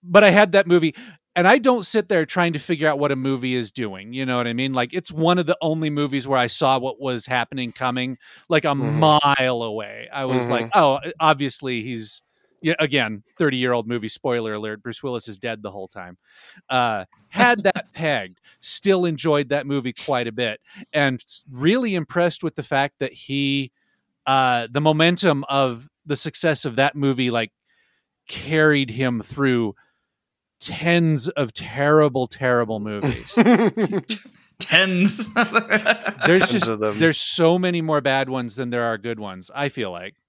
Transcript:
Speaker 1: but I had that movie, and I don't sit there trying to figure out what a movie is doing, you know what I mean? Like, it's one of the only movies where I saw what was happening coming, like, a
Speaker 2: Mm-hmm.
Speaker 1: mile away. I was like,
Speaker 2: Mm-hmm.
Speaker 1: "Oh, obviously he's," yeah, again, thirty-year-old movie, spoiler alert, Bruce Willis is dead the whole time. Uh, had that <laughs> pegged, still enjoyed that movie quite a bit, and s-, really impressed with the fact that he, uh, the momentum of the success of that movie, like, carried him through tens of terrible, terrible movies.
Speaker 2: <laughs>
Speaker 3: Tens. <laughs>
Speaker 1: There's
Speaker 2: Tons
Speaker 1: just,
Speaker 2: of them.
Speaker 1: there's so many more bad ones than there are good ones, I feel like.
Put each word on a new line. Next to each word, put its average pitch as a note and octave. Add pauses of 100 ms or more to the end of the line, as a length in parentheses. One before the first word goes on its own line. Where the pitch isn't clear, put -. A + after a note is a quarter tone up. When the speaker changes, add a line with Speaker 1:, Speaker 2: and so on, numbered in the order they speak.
Speaker 1:
but F3+
I G3
had G3
that G3
movie, E3 (420)
and F3+
I A#3+
don't A#3+
sit G#3
there E3
trying E3+
to D#3
figure D#3
out C#3+
what C#3+
a C3+
movie C3
is A#2
doing, G#2
you C3+
know B2+
what A#2+
I A#2
mean? C3
Like, B2
it's F3+
one E3
of F3
the E3
only D#3
movies C#3
where C3+
I B2
saw C3
what B2+
was B2+
happening B2
coming, B2+ (320)
like, D#3+
a D#3
Speaker 2:
Mm-hmm. C#3+
Speaker 1:
mile C#3
away. A2
I C#3
was B2+
like, A#2+
Speaker 2:
Mm-hmm. E3
Speaker 1:
"Oh, C#3 (200)
obviously C3+
he's," A2 (380)
yeah, E3
again, B2 (160)
thirty-year-old B2+
movie, A2+
spoiler A#2
alert, G#2+
Bruce A#2
Willis A#2+
is G2+
dead A2+
the G#2
whole F#2+
time. F2+ (500)
Uh, A#2 (240)
had A#3
that -
<laughs> -
pegged, B2+ (180)
still F#3+
enjoyed D3
that C#3+
movie C3+
quite B2
a A2+
bit, A2 (320)
and C#3
s-, -
really F#3+
impressed F3
with D#3+
the C#3+
fact C#3
that C3+
he, C#3 (560)
uh, B2+
the C3+
momentum D#3
of C3+ (160)
the D3
success -
of B2
that C3+
movie, C3
like, A2+ (760)
carried D3+
him A#2+
through A#2+ (800)
tens D#3+
of C3+
terrible, C#3
terrible A#2+
movies. G#2+
Speaker 2:
<laughs> G#3+
Speaker 3:
Tens. F#3
<laughs> -
Speaker 1:
There's F#3
Speaker 2:
Tons F#3
Speaker 1:
just, F#3
Speaker 2:
of G#2+
them. G#2+
Speaker 1:
there's D#3+
so E3+
many F3
more D#3
bad C3+
ones B2
than B2
there A#2+
are A2+
good A2
ones, F#2
I C#3+
feel G#2+
like. F2+ (120)